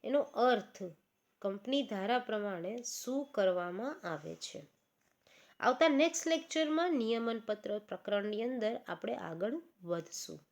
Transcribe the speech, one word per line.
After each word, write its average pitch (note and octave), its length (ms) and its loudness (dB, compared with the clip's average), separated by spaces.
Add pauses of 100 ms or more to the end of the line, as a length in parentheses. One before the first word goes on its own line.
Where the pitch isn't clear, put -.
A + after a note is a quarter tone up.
એનો C4+ 160 4
અર્થ A#3+ 600 2 (600)
કંપની G#3 400 0
ધારા G#3+ 360 0
પ્રમાણે G#3 640 -4
શું C4+ 420 -6
કરવામાં F#3+ 760 0
આવે D#3+ 360 -8
છે. D#3 300 -12 (920)
આવતા C4 280 6
નેક્સ્ટ D#4 380 4
લેક્ચરમાં D#4+ 680 2
નિયમન A3+ 480 0
પત્ર G#3 380 -4
પ્રકરણની G#3 640 -2
અંદર A#3 460 -2
આપણે G3 260 -4
આગળ F3 400 -4 (280)
વધશું. E3+ 680 -6